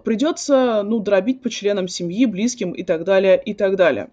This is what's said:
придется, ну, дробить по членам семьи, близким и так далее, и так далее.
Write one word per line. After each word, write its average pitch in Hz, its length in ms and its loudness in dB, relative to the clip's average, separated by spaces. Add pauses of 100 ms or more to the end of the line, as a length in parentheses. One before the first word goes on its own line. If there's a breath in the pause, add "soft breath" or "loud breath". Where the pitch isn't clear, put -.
придется, 247 800 0
ну, 220 160 -2
дробить 202 420 0
по 233 80 -4
членам 196 380 -2
семьи, 180 380 -2
близким 202 460 -4
и - 120 -10
так 165 200 -2
далее, 190 400 4
и 214 120 -6
так 196 200 0
далее. 143 380 2